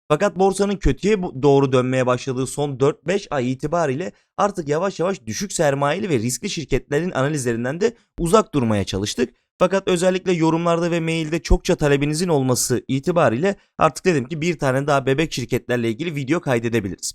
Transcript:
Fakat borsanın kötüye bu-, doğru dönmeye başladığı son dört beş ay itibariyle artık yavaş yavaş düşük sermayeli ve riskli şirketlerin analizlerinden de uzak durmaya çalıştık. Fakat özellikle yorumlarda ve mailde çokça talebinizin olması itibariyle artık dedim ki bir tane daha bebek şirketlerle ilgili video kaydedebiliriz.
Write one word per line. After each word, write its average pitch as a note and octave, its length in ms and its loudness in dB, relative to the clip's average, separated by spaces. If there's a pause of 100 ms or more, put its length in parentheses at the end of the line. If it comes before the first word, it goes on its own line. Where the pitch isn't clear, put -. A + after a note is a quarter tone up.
Fakat E3+ 320 2
borsanın G3 360 2
kötüye F3+ 480 0
bu-, C3 200 -8
doğru C#3 280 6
dönmeye B2+ 340 2
başladığı B2 420 -2
son C#3+ 320 -4
dört C#3 280 0
beş - 240 -2
ay C3 200 -2
itibariyle D#3 600 -2 (260)
artık F#3+ 300 -2
yavaş E3+ 320 -2
yavaş E3+ 260 -2
düşük A2 280 -8
sermayeli D3 560 0
ve C#3 100 2
riskli B2 300 -4
şirketlerin D3 640 -2
analizlerinden C3 680 -2
de A#3 140 0 (240)
uzak F3 340 2
durmaya A2 300 2
çalıştık. A2+ 520 -4 (240)
Fakat F#3+ 280 2
özellikle F#3 440 2
yorumlarda E3+ 600 2
ve E3+ 80 0
mailde E3 420 -2
çokça F3+ 340 2
talebinizin D3 520 0
olması C3 600 0
itibariyle D3 680 0 (220)
artık - 280 0
dedim D3+ 220 0
ki D#3+ 140 -6
bir E3 180 -2
tane C#3 280 0
daha C#3 180 2
bebek C#3 280 0
şirketlerle A#2+ 560 -2
ilgili D3 260 -4
video C#3+ 240 -2
kaydedebiliriz. A#2 760 -2